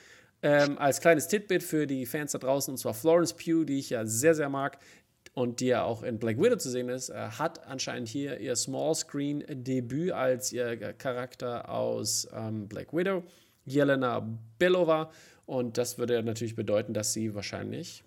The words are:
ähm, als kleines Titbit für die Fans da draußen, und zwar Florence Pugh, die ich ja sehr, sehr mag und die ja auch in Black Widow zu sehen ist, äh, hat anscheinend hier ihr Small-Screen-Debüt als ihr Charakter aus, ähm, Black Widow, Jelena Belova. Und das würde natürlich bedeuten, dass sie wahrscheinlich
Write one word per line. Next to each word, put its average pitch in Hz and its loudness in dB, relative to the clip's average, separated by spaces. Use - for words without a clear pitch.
ähm, 143 6
als 139 2
kleines 165 6
Titbit 196 0
für 151 0
die 131 -4
Fans 147 -4
da 143 -4
draußen, 135 0
und 127 -6
zwar 117 -4
Florence 160 4
Pugh, 165 0
die 139 -2
ich 131 -6
ja 113 -2
sehr, 123 6
sehr 147 0
mag 139 -4
und 123 -2
die 127 2
ja 113 4
auch 110 -2
in 110 -4
Black 113 0
Widow 220 4
zu - -6
sehen 123 -4
ist, 127 -6
äh, - -12
hat 113 -6
anscheinend 127 -6
hier 139 -6
ihr 123 -4
Small-Screen-Debüt 139 -2
als 127 0
ihr 120 -2
Charakter 123 -6
aus, 117 -2
ähm, 110 -6
Black - -10
Widow, 180 0
Jelena 131 2
Belova. 160 4
Und 123 -2
das 120 -2
würde 120 2
natürlich 113 -4
bedeuten, 110 0
dass 107 -2
sie 110 -2
wahrscheinlich 104 -8